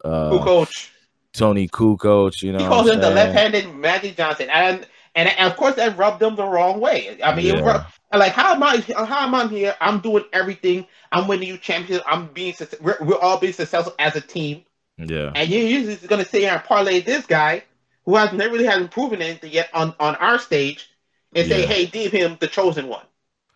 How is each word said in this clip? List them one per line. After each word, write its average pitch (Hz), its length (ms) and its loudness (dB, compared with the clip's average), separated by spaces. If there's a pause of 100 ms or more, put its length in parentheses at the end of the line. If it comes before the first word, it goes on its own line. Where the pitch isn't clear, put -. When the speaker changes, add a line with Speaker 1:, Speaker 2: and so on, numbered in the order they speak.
Speaker 1:
uh, 78 280 -2
Speaker 2:
Kukoc. 175 580 0 (420)
Speaker 1:
Tony 101 360 2
Kukoc, 104 720 2
you 95 100 -4
know 95 60 -2
Speaker 2:
He 95 60 0
Speaker 1:
what 92 60 0
Speaker 2:
calls 233 180 4
Speaker 1:
I'm 220 60 6
Speaker 2:
him 220 60 0
the 196 40 2 (100)
Speaker 1:
saying? - 20 -
Speaker 2:
left-handed 202 600 2
Magic 180 400 -2
Johnson. 156 320 -4
And, 185 380 0 (280)
and, 170 140 0
and 185 220 2
of 175 80 -6
course, 269 160 2
that 233 240 -2
rubbed 202 200 2
them 220 160 0
the 202 120 -4
wrong 185 340 0
way. - 420 -2
I 151 120 2
mean, 170 120 -2
it 165 100 2
Speaker 1:
Yeah. 156 40 0
Speaker 2:
rubbed, 220 260 0 (280)
like, 196 180 4
how 339 220 2
am 285 80 0
I, 262 200 2 (140)
how 262 300 -2
am 254 80 0
I 247 140 0
here? 202 340 -2
I'm 202 180 0
doing 208 320 0
everything. 185 540 -2 (260)
I'm 185 160 0
winning 185 200 -2
you 185 100 -12
championships. 180 500 -6
I'm 165 200 -2
being 175 260 -10
suc-, - 260 -14
we're, 170 220 -2
we're 170 160 0
all 180 200 2
being 185 140 -2
successful 170 460 -4
as 151 180 -2
a 147 60 -8
team. 151 420 -8 (320)
Speaker 1:
Yeah. 80 380 -6
Speaker 2:
And 156 160 -2
you, 202 80 0
you're 240 240 0 (120)
just 175 140 -10
gonna 202 160 0
sit 202 160 -2
here 196 120 2
and 165 120 -4
parlay 196 380 2
this 247 240 -4
guy 156 380 0 (420)
who 185 100 4
hasn't 208 240 2
really 233 240 0
hasn't 190 260 0
proven 214 300 -4
anything 165 320 -10
yet 165 220 -2
on, 160 260 -2
on 151 160 0
our 226 220 2
stage 143 500 -4 (460)
and 170 120 0
say, 185 160 0
Speaker 1:
Yeah. 170 40 0
Speaker 2:
"Hey, 190 200 0
deem 202 240 -6
him 170 300 0
the 160 60 -2
chosen 156 420 -2
one." 110 160 -12 (520)